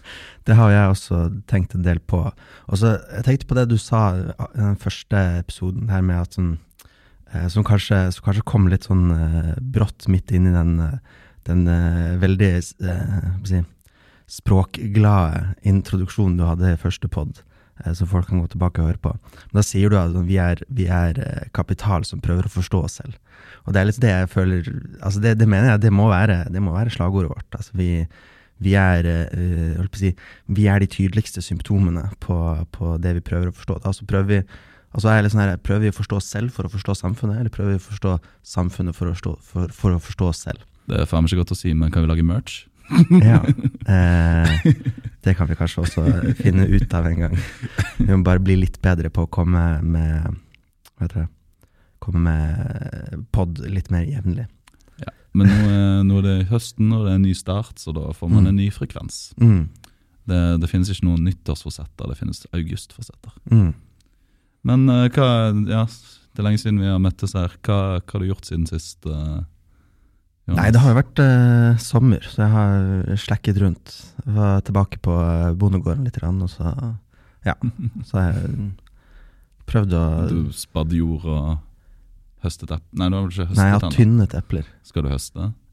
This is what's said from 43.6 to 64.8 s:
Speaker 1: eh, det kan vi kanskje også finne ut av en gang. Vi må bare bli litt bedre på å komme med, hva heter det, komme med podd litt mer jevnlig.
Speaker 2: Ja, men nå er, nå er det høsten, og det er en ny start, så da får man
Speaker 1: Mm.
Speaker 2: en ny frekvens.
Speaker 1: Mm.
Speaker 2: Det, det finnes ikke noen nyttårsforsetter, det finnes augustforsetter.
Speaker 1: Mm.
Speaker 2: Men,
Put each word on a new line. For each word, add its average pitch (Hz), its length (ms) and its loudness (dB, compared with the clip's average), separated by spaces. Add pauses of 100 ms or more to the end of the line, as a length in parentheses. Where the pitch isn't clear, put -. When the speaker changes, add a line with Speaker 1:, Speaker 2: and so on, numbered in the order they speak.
Speaker 1:
eh, 85 640 4 (720)
det 95 160 2
kan 82 80 0
vi 80 80 -2
kanskje 82 300 -4
også 85 560 0
finne 92 260 2
ut - 320 2
av 82 80 0
en 82 140 0
gang. 82 160 -2 (640)
Vi - 100 2
må 95 160 4
bare 90 160 4
bli 95 160 2
litt 92 240 0
bedre 85 320 0
på 82 140 0
å - 20 -20
komme 87 320 0 (240)
med, 80 400 0 (720)
hva - 80 -4
heter 80 160 -6
det, 82 60 -4 (760)
komme 87 220 -2
med - 1080 -4
podd 85 380 -2
litt 95 240 -6
mer 85 160 0
jevnlig. 95 380 -4 (560)
Speaker 2:
Ja, - 100 -14 (240)
men 196 140 8
nå 104 80 4 (100)
er, 98 380 2
nå 98 100 4
er 98 80 2
det 95 240 0
høsten, 110 480 0
og 107 80 0
det 98 80 0
er 95 60 4
en 98 80 4
ny 95 100 2
start, 101 400 -6
så - 160 -10
da 76 160 -6
får 85 240 -6
man 104 140 6
Speaker 1:
Mm. - 20 2
Speaker 2:
en 98 80 2
ny 101 140 0
frekvens. - 480 -12 (180)
Speaker 1:
Mm. 98 320 4 (560)
Speaker 2:
Det, 87 160 0 (200)
det 85 100 -2
finnes 92 180 0
ikke 92 160 -2
noen 85 240 2
nyttårsforsetter, - 800 -8
det 65 80 -10
finnes - 240 -10 (100)
augustforsetter. - 840 -10 (140)
Speaker 1:
Mm. 104 180 6 (960)
Speaker 2:
Men, 131 240 4